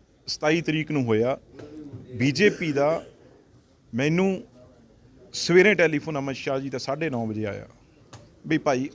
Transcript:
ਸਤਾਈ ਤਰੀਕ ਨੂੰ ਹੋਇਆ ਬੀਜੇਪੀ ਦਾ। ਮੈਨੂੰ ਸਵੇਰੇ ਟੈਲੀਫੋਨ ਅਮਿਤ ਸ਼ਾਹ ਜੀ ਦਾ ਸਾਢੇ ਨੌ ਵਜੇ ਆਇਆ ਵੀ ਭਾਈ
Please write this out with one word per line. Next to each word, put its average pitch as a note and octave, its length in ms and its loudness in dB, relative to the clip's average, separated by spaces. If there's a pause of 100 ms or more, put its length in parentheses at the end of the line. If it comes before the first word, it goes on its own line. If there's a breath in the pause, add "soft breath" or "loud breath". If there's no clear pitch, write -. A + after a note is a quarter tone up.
(280)
ਸਤਾਈ D#3+ 340 0
ਤਰੀਕ D#3 300 -2
ਨੂੰ C#3+ 120 0
ਹੋਇਆ A#2 340 2 (800)
ਬੀਜੇਪੀ D3 560 2
ਦਾ। C#3+ 340 0 (920)
ਮੈਨੂੰ F3 480 0 (920)
ਸਵੇਰੇ F#3 400 6
ਟੈਲੀਫੋਨ D#3 460 0
ਅਮਿਤ C3+ 160 -6
ਸ਼ਾਹ C3+ 240 -4
ਜੀ C3+ 100 -8
ਦਾ C3 80 -6
ਸਾਢੇ D3+ 320 -4
ਨੌ A#2 180 -4
ਵਜੇ G#2+ 180 -4
ਆਇਆ G2+ 220 -8 (800)
ਵੀ D#3 100 0
ਭਾਈ C#3+ 380 0